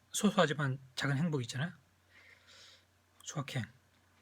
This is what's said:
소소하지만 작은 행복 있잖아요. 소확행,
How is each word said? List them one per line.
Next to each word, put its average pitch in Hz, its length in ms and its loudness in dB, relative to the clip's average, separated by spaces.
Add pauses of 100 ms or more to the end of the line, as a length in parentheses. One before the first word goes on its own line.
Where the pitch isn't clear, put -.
(120)
소소하지만 147 680 2 (160)
작은 139 220 0
행복 151 240 0
있잖아요. 127 320 -4 (1500)
소확행, 135 420 -6 (560)